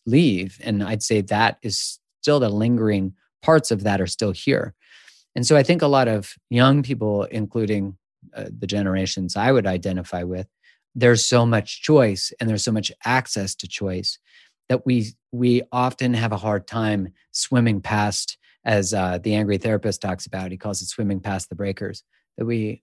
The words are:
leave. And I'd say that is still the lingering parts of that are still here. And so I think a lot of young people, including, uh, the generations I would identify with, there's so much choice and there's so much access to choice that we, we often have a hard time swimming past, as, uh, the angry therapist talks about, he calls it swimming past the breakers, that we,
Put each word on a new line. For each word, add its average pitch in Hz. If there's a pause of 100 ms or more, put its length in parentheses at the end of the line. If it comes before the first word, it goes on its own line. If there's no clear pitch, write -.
leave. 113
And 104
I'd 104
say 107
that 104
is - (240)
still 147
the 117
lingering 104 (300)
parts 156
of 101
that 101
are 92
still 98
here. - (600)
And 123
so 151
I 139
think 165
a 147
lot 131
of 107 (160)
young 131
people, 110
including, 104 (360)
uh, 104 (120)
the 104
generations 95
I 117
would 113
identify 90
with, 90 (500)
there's 120
so 120
much 113
choice 120
and 113
there's 107
so 123
much 110 (120)
access 117
to -
choice 92 (520)
that 127
we, 117 (200)
we 123 (120)
often 123
have 113
a 104
hard 104
time 107 (200)
swimming 117
past, 104 (260)
as, 101
uh, 92
the 104
angry 104
therapist 107
talks 92
about, 92
he 92
calls 101
it 92
swimming 101
past 95
the 85
breakers, 98 (340)
that 113
we, 113